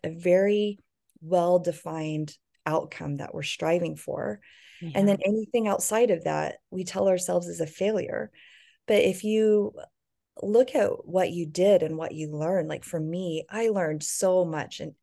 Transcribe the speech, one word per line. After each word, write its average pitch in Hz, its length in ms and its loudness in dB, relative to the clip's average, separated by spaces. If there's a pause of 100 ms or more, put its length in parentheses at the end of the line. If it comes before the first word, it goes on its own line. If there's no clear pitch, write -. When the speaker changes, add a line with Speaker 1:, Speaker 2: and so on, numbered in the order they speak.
Speaker 1:
a 160 80 -4
very 196 720 2 (400)
well-defined 160 1160 0 (300)
outcome 156 500 -4
that - 180 -10
we're 151 80 -8
striving 165 540 0
for. - 440 -6 (540)
And 196 120 4
then 196 140 4
Speaker 2:
Yeah. 190 80 0
Speaker 1:
anything 220 400 0
outside 220 420 2
of 165 140 0
that, 156 340 -4 (120)
we 185 120 -6
tell 190 240 -2
ourselves 180 400 0
is 170 140 -8
a 160 80 -4
failure. 208 640 -4 (560)
But 208 140 6
if 190 200 0
you 214 500 2 (680)
look 233 340 2
at - 320 0
what 185 240 0
you 170 160 -6
did 180 360 4
and 160 160 -2
what 160 140 -6
you 156 180 -8
learned. 156 380 -2
Like, 151 160 -8
for 165 160 -6
me, 165 500 -4
I 226 180 0
learned 160 340 0
so 185 420 2
much 156 360 -6
in 160 220 -12